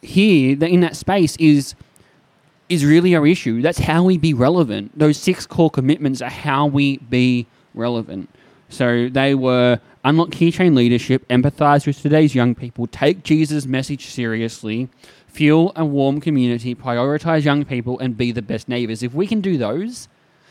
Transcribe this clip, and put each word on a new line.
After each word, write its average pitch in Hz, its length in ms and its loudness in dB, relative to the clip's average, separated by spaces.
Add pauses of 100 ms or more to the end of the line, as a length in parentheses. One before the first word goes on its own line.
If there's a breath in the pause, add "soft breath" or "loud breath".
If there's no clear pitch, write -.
here, 160 540 2
the, 156 120 -2
in 175 120 4
that 165 160 0
space 185 420 -2
is, 147 380 2 (960 soft breath)
is 151 160 0
really 170 300 4
our 147 120 4
issue. 123 340 0
That's 160 180 0
how 165 240 2
we 185 140 4
be 156 160 0
relevant. 127 640 0
Those 151 200 2
six - 280 -4
core 160 260 0
commitments 135 500 -2
are 123 80 -8
how 143 360 -2
we 139 320 0
be 123 480 0 (280 soft breath)
relevant. 113 560 -8 (400 soft breath)
So 120 400 0
they 135 260 0
were 127 460 2 (240 soft breath)
unlock 160 240 2
keychain 170 460 2
leadership, 120 520 2
empathise 143 580 2
with 143 160 -4
today's 151 320 2
young 120 220 0
people, 120 320 -10
take - 360 -2
Jesus' 151 420 0
message 131 400 -6
seriously, 113 800 -6 (400 soft breath)
fuel 156 480 2
a 160 100 -2
warm 139 360 0
community, 123 520 -2
prioritise 143 680 -2
young 143 220 0
people, 123 340 -6
and 123 180 -6
be 120 140 -2
the 117 100 -6
best 107 260 -8
neighbours. 120 360 -4
If 123 100 -6
we 180 140 -4
can 214 140 -2
do 185 160 -2
those, 160 500 -6 (440 soft breath)